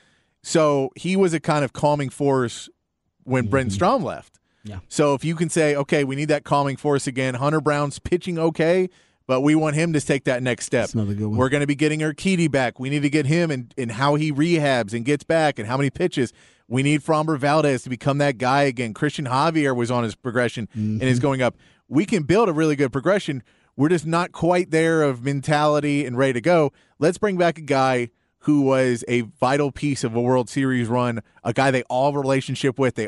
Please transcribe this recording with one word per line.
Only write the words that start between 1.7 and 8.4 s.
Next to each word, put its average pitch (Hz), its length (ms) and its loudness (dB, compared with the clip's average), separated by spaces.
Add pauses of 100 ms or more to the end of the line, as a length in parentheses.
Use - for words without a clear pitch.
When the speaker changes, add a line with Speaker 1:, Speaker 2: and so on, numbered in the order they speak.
Speaker 1:
calming 147 360 0
force 135 600 -2 (540)
when 123 240 -2
Brent 127 220 0
Speaker 2:
Mm-hmm. 95 60 -2
Speaker 1:
Strom 196 280 2
left. 90 360 -10 (260)
Speaker 2:
Yeah. 104 140 -12 (100)
Speaker 1:
So 147 240 2
if 131 120 -4
you 165 100 -2
can 160 140 -2
say, 151 260 2
"Okay, 143 280 0
we 135 120 -4
need 147 140 -4
that 147 140 0
calming 143 340 0
force 143 300 0
again. 131 280 -2
Hunter 147 260 0
Brown's 147 380 -2
pitching 180 400 -4
okay, 165 500 2 (380)